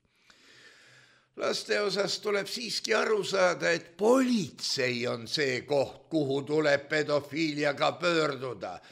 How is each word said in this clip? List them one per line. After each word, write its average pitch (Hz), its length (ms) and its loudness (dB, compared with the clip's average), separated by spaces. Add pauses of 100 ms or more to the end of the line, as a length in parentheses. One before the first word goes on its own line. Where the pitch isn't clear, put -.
(1400)
Laste - 440 -2
osas 202 380 -2
tuleb 202 300 -2
siiski 135 480 -2
aru 220 240 2
saada, 170 560 2
et - 200 -10
politsei 202 1120 2
on 117 220 -4
see 131 400 -2
koht, 139 400 0
kuhu 143 340 0
tuleb 143 460 2
pedofiiliaga 147 1040 0
pöörduda, 131 840 -2 (140)